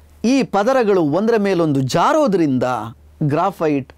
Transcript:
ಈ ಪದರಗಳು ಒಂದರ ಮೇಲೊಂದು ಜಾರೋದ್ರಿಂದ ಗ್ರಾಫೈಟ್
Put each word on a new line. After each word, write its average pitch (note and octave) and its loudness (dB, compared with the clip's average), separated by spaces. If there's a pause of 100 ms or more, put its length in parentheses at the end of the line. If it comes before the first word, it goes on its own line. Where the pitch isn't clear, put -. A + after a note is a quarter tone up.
(240)
ಈ B3+ 2
ಪದರಗಳು G#3 2
ಒಂದರ F#3+ 0
ಮೇಲೊಂದು E3+ 0
ಜಾರೋದ್ರಿಂದ F3 0 (600)
ಗ್ರಾಫೈಟ್ D3+ -2